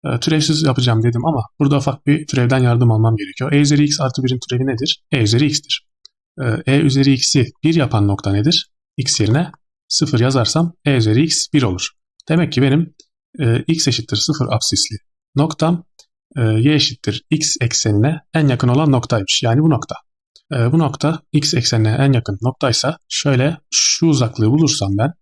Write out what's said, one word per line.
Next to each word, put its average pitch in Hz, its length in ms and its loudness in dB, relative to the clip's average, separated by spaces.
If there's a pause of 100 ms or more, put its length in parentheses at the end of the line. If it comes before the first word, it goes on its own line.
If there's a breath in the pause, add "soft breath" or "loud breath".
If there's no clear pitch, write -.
E, 123 140 -4
türevsiz 156 420 -2
yapacağım 123 400 0
dedim 120 240 0
ama 151 140 -2 (200)
burada 143 160 2
ufak 135 300 -4
bir 147 200 0
türevden 127 320 0
yardım 120 340 4
almam 110 240 2
gerekiyor. - 360 -6
E 143 80 4
üzeri 147 240 4
x 147 160 -2
artı 131 220 -2
birin 127 160 -2 (100)
türevi 127 180 -2
nedir? 127 360 -4 (100)
E 131 100 2
üzeri 117 240 2
x'tir. - 400 -6 (560)
E, 123 320 -2
e 139 40 4
üzeri 139 340 4
x'i 127 340 0 (180)
bir 160 100 2
yapan 117 340 2
nokta 98 240 -2
nedir? 107 380 0 (260)
X - 240 -4
yerine 151 300 0 (380)
sıfır 143 320 -2
yazarsam 135 520 0 (120)
e 139 120 2
üzeri 113 280 2
x - 280 -2
bir 143 100 2
olur. 92 260 -2 (400)
Demek 160 240 0
ki 123 100 2
benim, 143 320 2 (460)
e, 117 260 2
x 160 220 0
eşittir 120 280 -4
sıfır 139 360 -4
absisli - 440 -4 (400)
noktam, 160 480 -2 (520)
e, 131 60 -2
y 110 320 2
eşittir - 560 -4
x 156 300 -2
eksenine 117 600 0 (140)
en 156 140 2
yakın 123 200 0
olan 139 240 2
noktaymış. 120 500 -2
Yani 120 180 2
bu 160 100 4
nokta. - 240 -2 (600)
E, 120 180 2
bu 165 60 2
nokta 160 420 -2 (120)
x 147 220 0
eksenine 110 440 0
en 139 140 2
yakın 110 300 -2
noktaysa 131 540 -2 (120)
şöyle 139 500 -2 (120)
şu - 360 0
uzaklığı 117 440 2
bulursam 143 380 0 (100)
ben 135 240 0